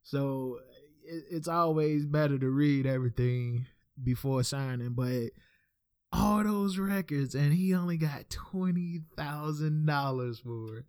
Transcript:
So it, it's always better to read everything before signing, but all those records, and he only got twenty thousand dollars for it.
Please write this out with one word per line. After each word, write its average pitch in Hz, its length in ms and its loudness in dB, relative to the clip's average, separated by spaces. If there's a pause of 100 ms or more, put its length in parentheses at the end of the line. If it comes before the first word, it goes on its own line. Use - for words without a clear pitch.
So 135 580 -4 (440)
it, 165 260 -10
it's 165 180 -6
always 156 580 4
better 147 320 2
to 131 100 2
read 139 380 4
everything 123 800 0 (360)
before 127 400 2
signing, 123 520 -4
but 123 360 -2 (800)
all 208 320 4
those 202 360 0
records, 180 560 -2
and 143 180 4
he 185 220 2
only 175 240 0
got 151 320 -4
twenty 175 720 -4 (120)
thousand 151 680 -2
dollars 131 540 0
for 113 400 -10
it. 127 100 -14